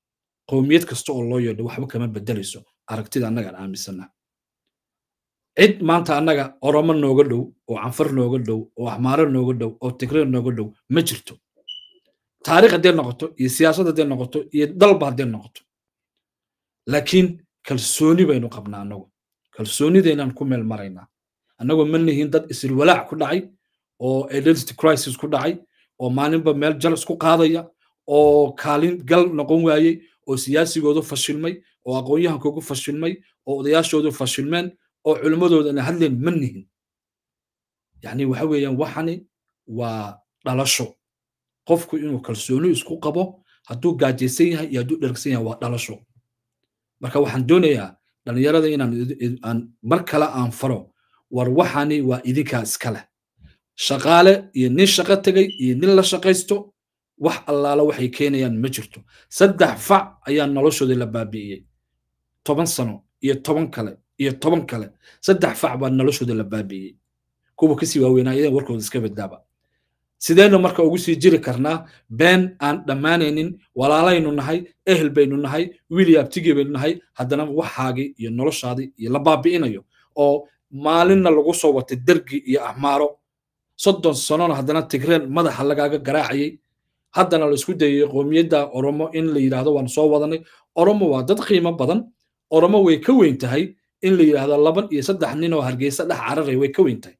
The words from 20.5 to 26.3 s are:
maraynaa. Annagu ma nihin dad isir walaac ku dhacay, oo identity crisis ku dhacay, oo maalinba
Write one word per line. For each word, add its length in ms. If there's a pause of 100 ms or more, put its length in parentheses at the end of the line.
maraynaa. 440 (520)
Annagu 260
ma 140
nihin 300
dad 220
isir 240
walaac 320
ku 80
dhacay, 320 (540)
oo 280
identity 460
crisis 420
ku 100
dhacay, 280 (440)
oo 100
maalinba 440